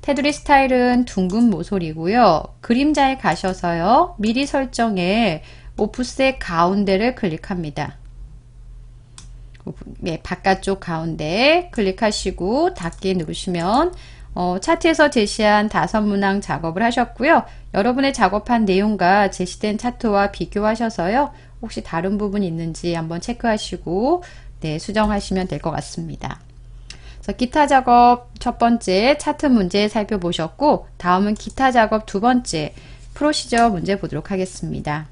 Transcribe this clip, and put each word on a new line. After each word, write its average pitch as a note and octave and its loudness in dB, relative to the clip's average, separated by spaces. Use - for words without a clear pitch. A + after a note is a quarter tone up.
테두리 C#4+ 0
스타일은 B3+ 4
둥근 G#3 2
모서리고요. F3 2
그림자에 C4+ 2
가셔서요. F#3 0
미리 A#3 0
설정에 A3 0
오프셋 B3+ -2
가운데를 G3 2
클릭합니다. D#3+ -6
오프-, - -14
예, D#3+ -4
바깥쪽 F#3+ -2
가운데 E3+ 0
클릭하시고 G#3 -2
닫기 F#3 -4
누르시면, F3+ -2
어, F3+ -2
차트에서 D#4+ 4
제시한 G#3 2
다섯 G3 0
문항 G3 0
작업을 E3 -4
하셨고요. A#3+ 2
여러분의 B3 2
작업한 A3 2
내용과 G3 2
제시된 G#3 -4
차트와 G#3 0
비교하셔서요. G#3+ -2
혹시 A3+ -10
다른 F#3 -4
부분이 G3+ -2
있는지 E3 -4
한번 E3 -6
체크하시고, A3+ -2
네, D#3 -6
수정하시면 G3+ -2
될 D3 -6
것 D#3+ -4
같습니다. - -8
그래서 - -6
기타 C#4+ 2
작업 B3 6
첫 A#3+ -4
번째 A#3 4
차트 D4 -2
문제 G#3 4
살펴보셨고, G3 0
다음은 G3 2
기타 C4 0
작업 A3 2
두 G3 -4
번째 A#3+ 0
프로시저 C4+ 2
문제 F#3+ -2
보도록 - -6
하겠습니다. D#3 -6